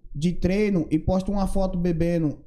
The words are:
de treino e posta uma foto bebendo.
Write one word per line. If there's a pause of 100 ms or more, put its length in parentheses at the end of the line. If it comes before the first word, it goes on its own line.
(140)
de
treino
e
posta
uma
foto
bebendo.